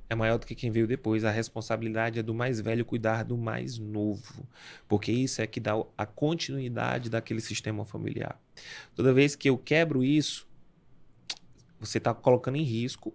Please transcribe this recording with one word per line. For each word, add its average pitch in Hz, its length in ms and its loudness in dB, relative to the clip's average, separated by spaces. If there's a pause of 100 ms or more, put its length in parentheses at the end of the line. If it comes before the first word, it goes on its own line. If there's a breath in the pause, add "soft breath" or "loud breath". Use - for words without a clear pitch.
é 117 40 -2
maior 113 240 2
do - 80 -6
que - 100 -10
quem 120 140 -4
veio 110 160 4
depois. 110 380 0
A 110 80 2
responsabilidade 113 880 -2
é - 20 0
do 110 140 -2
mais 120 260 -2
velho 113 240 0
cuidar 113 380 0
do 117 140 -4
mais 117 420 -4
novo, 107 640 -4 (440 soft breath)
porque 104 220 2
isso 127 300 0
é 110 60 -2
que - 140 -6
dá 107 160 0
o, 107 100 -2 (100)
a 104 80 -2
continuidade 123 1040 -2
daquele 113 320 -4
sistema 107 440 -6
familiar. - 520 -6 (560 loud breath)
Toda 131 200 6
vez 139 240 6
que 139 120 4
eu 127 80 6
quebro 147 460 2
isso, 143 420 2 (1300)
você 107 200 -2
tá 117 140 0
colocando 127 440 2
em 160 60 0
risco 117 520 -4